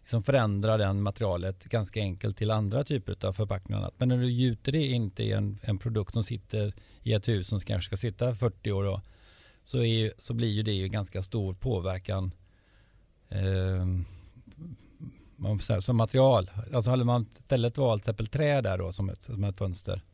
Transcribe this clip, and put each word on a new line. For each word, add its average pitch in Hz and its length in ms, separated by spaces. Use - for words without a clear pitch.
liksom 113 220
förändra 110 540
den 101 260
materialet 95 640
ganska 110 360
enkelt 98 360
till 107 140
andra 110 340
typer 101 420
av 95 60
förpackningar 101 480
och 95 40
annat. 90 140
Men 123 100
när 123 100
du 123 120
gjuter 123 420
det 156 140
inte 117 360
i 107 100
en, 101 300
en 107 160
produkt 110 360
som 117 80
sitter 104 520
i 110 100
ett 107 160
hus 101 200
som 101 120
kanske 95 260
ska - 100
sitta 120 380
fyrtio 104 380
år 98 120
då, 98 160
så - 140
är 120 60
ju, 113 340
så - 160
blir 117 160
ju 104 120
det 107 100
ju 95 160
ganska 95 340
stor 95 320
påverkan, 95 760
ehm, 92 760
man 104 220
får - 60
säga, 107 160
som 120 160
material. 120 540
Alltså 120 180
hade 127 140
man 120 280
istället 120 460
valt 117 240
till - 80
exempel 110 160
trä 143 340
där 95 180
då 90 140
som 95 180
ett, - 120
som 101 220
ett 101 140
fönster 95 440